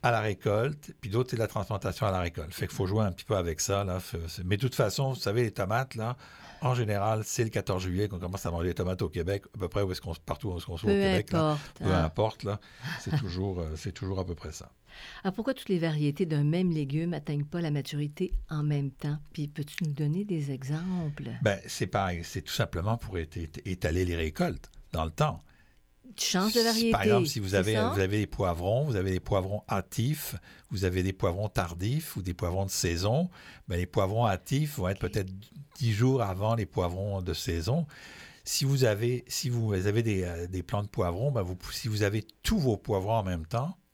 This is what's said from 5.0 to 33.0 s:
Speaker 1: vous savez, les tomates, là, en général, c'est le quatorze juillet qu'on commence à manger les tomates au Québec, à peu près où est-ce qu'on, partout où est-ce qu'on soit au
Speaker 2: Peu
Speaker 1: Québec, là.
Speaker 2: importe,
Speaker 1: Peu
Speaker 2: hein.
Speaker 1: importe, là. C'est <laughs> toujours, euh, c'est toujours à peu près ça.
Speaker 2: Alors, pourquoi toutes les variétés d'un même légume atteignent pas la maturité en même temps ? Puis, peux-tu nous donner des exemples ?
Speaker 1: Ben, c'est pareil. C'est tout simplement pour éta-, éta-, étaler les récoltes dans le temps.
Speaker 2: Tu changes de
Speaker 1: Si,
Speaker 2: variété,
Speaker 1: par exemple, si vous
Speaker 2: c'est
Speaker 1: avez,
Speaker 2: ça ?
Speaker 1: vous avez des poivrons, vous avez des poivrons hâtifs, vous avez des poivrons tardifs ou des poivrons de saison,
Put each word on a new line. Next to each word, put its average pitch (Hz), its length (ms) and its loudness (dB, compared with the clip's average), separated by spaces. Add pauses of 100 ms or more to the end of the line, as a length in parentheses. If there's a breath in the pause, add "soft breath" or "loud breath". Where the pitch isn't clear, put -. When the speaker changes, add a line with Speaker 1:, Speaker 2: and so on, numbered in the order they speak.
Speaker 1:
vous 127 100 -2
savez, 113 240 2
les 107 80 0
tomates, 110 420 -2
là, 113 240 -4 (440 loud breath)
en 123 120 2
général, 110 500 2
c'est - 200 -2
le 110 80 0
quatorze 95 320 -2
juillet 92 240 2
qu'on 98 100 -4
commence 90 300 -6
à 87 40 0
manger 85 180 0
les 85 40 0
tomates 92 300 0
au 85 60 -2
Québec, 101 340 -2 (120)
à - 40 -10
peu 92 100 -2
près 101 140 0
où 95 80 0
est-ce 90 100 -4
qu'on, 82 140 -6 (100)
partout - 260 -4
où 87 60 -4
est-ce - 80 -8
qu'on 87 120 -8
soit - 120 2
au 202 60 6
Speaker 2:
Peu 196 40 4
Speaker 1:
Québec, 190 340 2
là. 156 180 4
Speaker 2:
importe, - 280 -6
Speaker 1:
Peu - 140 -4
Speaker 2:
hein. 85 100 4
Speaker 1:
importe, 104 420 0
là. 101 140 -2 (420 loud breath)
C'est 175 140 -2
<laughs> 139 40 4
toujours, 92 400 -2
euh, 80 160 -4
c'est 92 160 -6
toujours 95 280 -4
à 90 60 0
peu 87 80 -4
près 78 180 -8
ça. - 200 -14 (520 loud breath)
Speaker 2:
Alors, 190 120 0
pourquoi 262 180 -2
toutes - 160 -10
les 180 100 2
variétés 151 460 2
d'un 151 180 2
même 175 280 4
légume 156 420 0
atteignent 147 320 -2
pas 170 160 -4
la 156 100 0
maturité 147 640 -2 (160)
en 151 140 -2
même 143 260 0
temps ? 147 300 -4 (140)
Puis, 147 140 -4
peux-tu 147 360 -6
nous 151 100 0
donner 151 320 2
des 156 260 0
exemples ? 151 800 -2 (140)
Speaker 1:
Ben, 101 240 4
c'est - 200 -2
pareil. 90 360 0
C'est - 180 -6
tout - 120 -8
simplement 101 440 0
pour 95 220 -6
éta-, 80 200 -6
éta-, 80 260 -8
étaler 90 380 2
les 87 120 2
récoltes 82 540 -2 (240)
dans 80 120 0
le 80 60 -4
temps. 147 320 0 (720 soft breath)
Speaker 2:
Tu - 80 -2
changes 196 260 2
de 233 80 4
Speaker 1:
Si, 226 60 6
Speaker 2:
variété, 226 260 4
Speaker 1:
par 98 120 4
exemple, - 240 6
si - 120 -4
vous 95 120 -2
Speaker 2:
c'est 101 40 2
Speaker 1:
avez, 98 200 6
Speaker 2:
ça ? 104 120 2
Speaker 1:
vous 98 140 0
avez 98 160 2
des 104 100 2
poivrons, 92 560 0
vous 131 140 0
avez 95 140 2
des 92 100 0
poivrons 98 480 0
hâtifs, 117 680 -2 (340 loud breath)
vous 98 140 -2
avez 90 200 2
des 95 100 0
poivrons 95 340 0
tardifs 98 680 -2
ou 107 40 -4
des 92 120 -4
poivrons 90 320 0
de 95 40 -4
saison, 104 600 2 (400 loud breath)